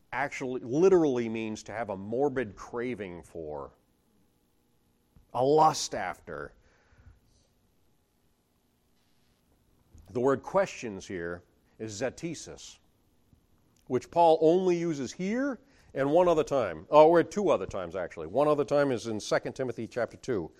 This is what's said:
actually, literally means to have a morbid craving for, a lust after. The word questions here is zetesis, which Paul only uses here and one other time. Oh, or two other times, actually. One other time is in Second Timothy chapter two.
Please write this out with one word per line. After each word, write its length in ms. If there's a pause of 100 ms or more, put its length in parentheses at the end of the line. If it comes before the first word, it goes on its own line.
(100)
actually, 520
literally 640
means 360
to 80
have 180
a 80
morbid 580
craving 680
for, 480 (1600)
a 100
lust 520
after. 580 (3500)
The 80
word 240
questions 640
here 340 (380)
is 200
zetesis, 800 (1120)
which 240
Paul 300
only 360
uses 340
here 460 (380)
and 140
one 180
other 160
time. 460
Oh, 180
or 160
two 260
other 160
times, 300
actually. 320
One 200
other 160
time 280
is 160
in 120
Second 340
Timothy 340
chapter 300
two. 420